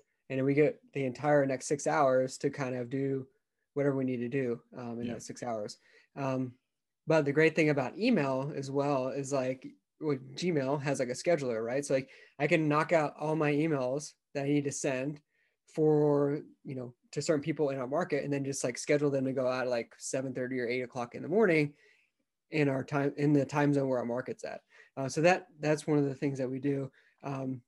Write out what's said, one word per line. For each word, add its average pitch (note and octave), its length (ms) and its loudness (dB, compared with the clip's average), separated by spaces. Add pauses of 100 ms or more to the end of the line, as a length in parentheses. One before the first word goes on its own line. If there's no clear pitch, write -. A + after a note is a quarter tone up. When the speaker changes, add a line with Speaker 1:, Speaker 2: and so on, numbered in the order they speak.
(300)
Speaker 1:
And C3+ 80 -2
then C3 60 0
we C#3 100 2
get C#3+ 260 4 (120)
the C#3 120 -2
entire C#3 420 2
next C3 200 -4
six D3 200 -2
hours C3 520 2
to C#3+ 120 0
kind B2+ 240 -4
of A#2+ 160 -6
do C3+ 380 -4 (460)
whatever C#3 220 0
we C3+ 80 0
need B2+ 140 -2
to A#2+ 100 -4
do, B2 320 -2 (160)
um, A#2+ 240 -8
in A#2+ 60 -6
Speaker 2:
Yeah. A#2+ 60 -4
Speaker 1:
those A2+ 140 -10
six - 160 -12
hours. A2+ 360 -6 (380)
Um, C3 380 -4 (520)
but D#3 180 4
the C#3 80 0
great D#3+ 220 4
thing D#3 160 4
about C#3 280 -2
email C#3+ 560 0
as C3+ 160 -6
well C#3 380 0
is, C3+ 240 -4
like, B2+ 340 -2 (340)
with C3+ 360 -4
Gmail D3 460 0
has, C#3 160 0
like, B2+ 100 -2
a B2 40 -4
scheduler, B2+ 520 0
right? C3+ 200 -2
So, C#3+ 100 0
like, C3+ 160 -2 (280)
I D3 80 0
can D#3 220 2
knock D#3 240 2
out D3+ 260 2
all D#3 180 -2
my D3+ 160 2
emails C#3+ 640 -2 (200)
that C#3 100 -4
I C#3 40 -2
need D3 160 2
to C#3+ 80 -2
send C#3 500 -4 (440)
for, D3 760 4 (220)
you C#3+ 100 -8
know, B2 200 -10 (180)
to D3 100 -4
certain D#3 200 0
people D3+ 280 0
in C3+ 80 -4
our B2 80 -4
market D3 380 -2
and C#3+ 80 -2
then C#3 120 -2
just, C3+ 200 -4
like, B2 140 -2
schedule D3 320 2
them C3+ 140 0
to C3 80 0
go B2+ 160 -2
out B2+ 180 -2
at, B2+ 40 -2
like, A#2 280 -4
seven C3 360 -6
thirty B2+ 260 -4
or A#2 80 -2
eight B2+ 140 -2
o'clock A#2+ 320 -8
in C3 80 -10
the B2+ 60 -8
morning D#3+ 460 4 (760)
in D3+ 180 2
our C3+ 160 0
time, C#3+ 320 0
in D3 160 2
the C#3 140 4
time C#3+ 280 2
zone C3+ 140 2
where B2+ 120 0
our A#2 60 -4
market's A#2+ 380 -6
at. - 180 -10 (340)
Uh, C3+ 120 -4
so D#3 140 -2
that, F3+ 260 4 (120)
that's D3+ 260 0
one D3+ 120 4
of C#3+ 80 4
the C3+ 80 -4
things C#3 240 -2
that B2+ 120 -2
we C3 100 -6
do. C#3 300 -2 (320)
Um, C3+ 460 -6